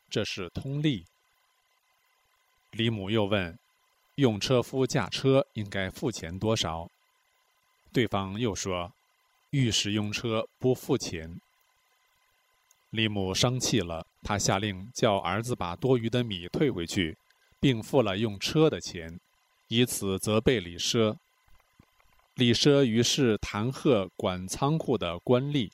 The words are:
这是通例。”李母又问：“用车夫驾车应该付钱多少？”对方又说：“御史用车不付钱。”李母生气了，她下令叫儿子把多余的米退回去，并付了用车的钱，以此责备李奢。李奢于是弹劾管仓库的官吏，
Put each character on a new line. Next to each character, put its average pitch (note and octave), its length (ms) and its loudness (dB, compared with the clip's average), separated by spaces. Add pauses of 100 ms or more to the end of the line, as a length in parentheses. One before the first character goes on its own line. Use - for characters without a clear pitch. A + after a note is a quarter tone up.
这 G#2+ 160 -2
是 F2+ 240 -8
通 C#3 340 -6
例。” A2 220 0 (1700)
李 A2+ 180 0
母 G2 200 -4
又 A2 140 2
问 F#2+ 340 0 (580)
：“用 A#2+ 220 4
车 B2 240 2
夫 C3 240 -2
驾 B2 220 -2
车 C3+ 460 2
应 G2+ 160 -6
该 G2 200 -4
付 B2+ 220 -4
钱 E2+ 260 -8
多 G#2+ 160 0
少？” E2 360 -4 (1040)
对 B2 120 4
方 G2 320 -2
又 A2+ 160 0
说 F2+ 380 -4 (600)
：“御 C3 180 4
史 G2+ 220 0
用 G#2 200 0
车 A2 360 -2 (100)
不 B2+ 160 2
付 B2 240 -2
钱。” E2+ 420 -10 (1500)
李 A2 180 0
母 G2 280 -2
生 B2+ 240 0
气 A#2+ 220 0
了， E2 220 -6 (200)
她 G#2 140 -2
下 G2 200 2
令 G2 380 -6
叫 G#2+ 220 4
儿 F#2+ 260 -2
子 A#2+ 120 -6
把 F2 200 -6
多 C3 200 2
余 A2+ 140 0
的 B2 140 0
米 F2+ 240 -8
退 D3+ 240 0
回 E2+ 160 -4
去， E2+ 280 -2 (440)
并 A#2+ 220 2
付 C#3 200 2
了 G2 160 0
用 G#2 220 -4
车 D#3 280 2
的 F#2 140 0
钱， E2 380 -10 (480)
以 A#2 180 4
此 G2 320 -2
责 G#2+ 240 2
备 B2 180 2
李 F2 160 -8
奢。 A2 400 2 (1160)
李 A#2+ 180 4
奢 C#3+ 320 6
于 A#2 200 4
是 A#2 340 2
弹 A2 340 -4
劾 A2 440 2
管 F#2 320 -4
仓 C#3+ 280 0
库 D3 220 0
的 F2 220 -6
官 B2 240 2
吏， C#3 300 -2